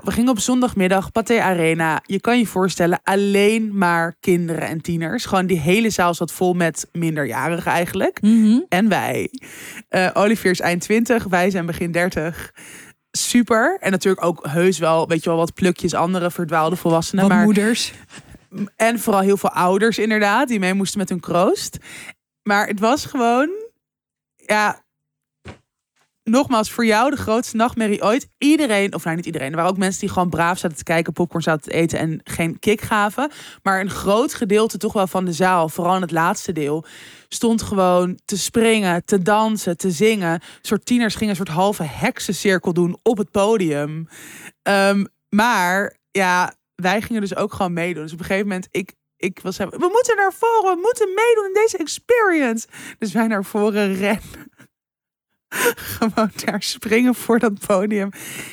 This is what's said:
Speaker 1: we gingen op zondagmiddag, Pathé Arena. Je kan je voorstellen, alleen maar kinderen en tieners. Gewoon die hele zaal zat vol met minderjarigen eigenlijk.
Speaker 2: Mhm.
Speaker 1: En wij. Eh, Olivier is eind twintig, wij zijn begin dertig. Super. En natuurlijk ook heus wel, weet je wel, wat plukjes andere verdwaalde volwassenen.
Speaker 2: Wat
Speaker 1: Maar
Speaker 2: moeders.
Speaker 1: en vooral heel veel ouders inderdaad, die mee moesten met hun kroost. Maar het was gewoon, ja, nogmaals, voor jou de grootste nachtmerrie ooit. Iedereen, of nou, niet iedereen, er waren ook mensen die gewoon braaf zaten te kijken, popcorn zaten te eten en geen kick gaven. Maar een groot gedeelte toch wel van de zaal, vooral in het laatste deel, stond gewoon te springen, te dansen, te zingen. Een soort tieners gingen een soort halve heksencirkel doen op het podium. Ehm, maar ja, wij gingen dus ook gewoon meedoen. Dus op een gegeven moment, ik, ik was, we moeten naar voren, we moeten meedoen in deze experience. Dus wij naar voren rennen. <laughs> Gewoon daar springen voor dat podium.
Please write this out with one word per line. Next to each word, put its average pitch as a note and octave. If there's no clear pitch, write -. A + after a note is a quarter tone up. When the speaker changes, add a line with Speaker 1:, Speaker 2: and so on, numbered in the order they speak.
Speaker 1:
we G3
gingen A#3+
op A3+
zondagmiddag, G3
Pathé A3+
Arena. E3
Je F#3+
kan A#3+
je A3+
voorstellen, F3+
alleen G3+
maar E3+
kinderen E3+
en D3+
tieners. E3
Gewoon F#3
die F3+
hele G3+
zaal F3
zat E3
vol F3+
met E3+
minderjarigen D3+
eigenlijk. F3+
Speaker 2:
Mhm. A3
Speaker 1:
En F#3+
wij. B2+
Eh, F#3
Olivier G3+
is F3+
eind F3
twintig, A3+
wij F#3
zijn F3+
begin E3+
dertig. E3+
Super. A#3+
En F#3+
natuurlijk F#3+
ook E3+
heus E3+
wel, D#3+
weet E3
je -
wel, E3
wat E3
plukjes F3+
andere F3
verdwaalde D#3+
volwassenen. E3+
Speaker 2:
Wat G3
Speaker 1:
Maar G#3
Speaker 2:
moeders. G#3
Speaker 1:
en A#3
vooral G3+
heel G3
veel -
ouders F#3+
inderdaad, G#3+
die A#3
mee F#3
moesten G3
met F#3+
hun F3+
kroost. G#3+
Maar G3+
het G#3
was B3
gewoon, B3
ja, G#3
nogmaals, A#3
voor A#3
jou A3
de C#4+
grootste A3
nachtmerrie A3
ooit. A3+
Iedereen, B3+
of F3+
nou, E3
niet F3
iedereen, C#3+
er D#3+
waren E3+
ook G3
mensen F#3+
die G3
gewoon F3+
braaf E3+
zaten E3
te -
kijken, E3+
popcorn E3+
zaten D#3+
te -
eten E3
en D#3+
geen -
kick G#3+
gaven. G#3+
Maar F#3+
een G3
groot G#3+
gedeelte G#3+
toch G#3+
wel G3
van F#3
de F3
zaal, E3
vooral F3
in F#3
het E3
laatste E3+
deel, D#3
stond A3+
gewoon F3+
te G3
springen, G#3+
te G3
dansen, G#3
te F#3+
zingen. F#3
Een E3+
soort -
tieners A#3+
gingen G#3+
een F#3+
soort F#3
halve G3
heksencirkel F#3+
doen F3
op A3
het G3+
podium. D#3+
Ehm, G3
maar G3+
ja, F3+
wij F#3+
gingen A3+
dus F#3
ook G3+
gewoon F3+
meedoen. E3+
Dus D#3
op E3+
een E3+
gegeven G3+
moment, F#3
ik, F#3+
ik -
was, F#3
we A#3+
moeten A#4
naar G4
voren, A4
we E4+
moeten G#4+
meedoen A4
in F#4+
deze A4
experience. D#4+
Dus G#3+
wij A3+
naar G3+
voren G#3
rennen. G3
<laughs> -
Gewoon A3
daar G3+
springen A#3+
voor A3+
dat G#3
podium. G3+